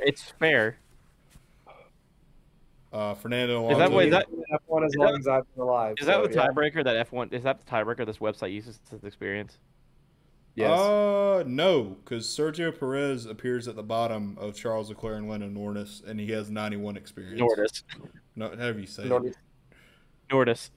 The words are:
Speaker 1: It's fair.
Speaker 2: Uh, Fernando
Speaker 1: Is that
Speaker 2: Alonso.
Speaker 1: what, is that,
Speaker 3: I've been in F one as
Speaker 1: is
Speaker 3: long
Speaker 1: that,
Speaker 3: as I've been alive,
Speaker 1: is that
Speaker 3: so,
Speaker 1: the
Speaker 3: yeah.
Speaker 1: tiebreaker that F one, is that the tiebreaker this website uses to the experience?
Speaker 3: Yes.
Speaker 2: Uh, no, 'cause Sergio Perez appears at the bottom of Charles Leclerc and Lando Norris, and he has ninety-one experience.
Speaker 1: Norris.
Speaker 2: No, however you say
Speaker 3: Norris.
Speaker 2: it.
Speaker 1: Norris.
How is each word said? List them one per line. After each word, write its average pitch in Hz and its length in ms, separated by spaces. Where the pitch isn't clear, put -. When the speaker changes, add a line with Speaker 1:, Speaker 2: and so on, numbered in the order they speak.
Speaker 1:
It's 143 160
fair. 123 460
Speaker 2:
Uh, 104 220
Fernando 120 560
Speaker 1:
Is - 80
that 180 140
Speaker 2:
Alonso. 190 40
Speaker 1:
what, 185 100
is 147 60
that, 180 140
Speaker 3:
I've - 60
been - 80
in 160 140
F 147 120
one 160 180
as 156 80
Speaker 1:
is 143 60
Speaker 3:
long 147 160
Speaker 1:
that, 143 60
Speaker 3:
as 135 80
I've 131 280
been 127 80
alive, 117 360
Speaker 1:
is 143 80
that 180 60
Speaker 3:
so, - 40
Speaker 1:
the - 60
Speaker 3:
yeah. 147 140
Speaker 1:
tiebreaker 151 360
that 123 140
F 117 160
one, 123 180
is 120 120
that 135 200
the - 80
tiebreaker 120 340
this 107 120
website 107 340
uses 107 280
to 110 80
the 101 100
experience? 101 520
Speaker 3:
Yes. 135 220
Speaker 2:
Uh, 202 680
no, 131 560
'cause 113 240
Sergio 160 500
Perez 135 500
appears 120 400
at 113 80
the 107 80
bottom 110 580
of 104 140
Charles 110 340
Leclerc 110 300
and 107 100
Lando 104 180
Norris, 101 580
and 107 140
he 104 120
has 107 180
ninety-one 104 480
experience. 95 420
Speaker 1:
Norris. 110 440
Speaker 2:
No, 110 140
however 113 300
you 95 80
say - 180
Speaker 3:
Norris. 123 300
Speaker 2:
it. - 20
Speaker 1:
Norris. 123 460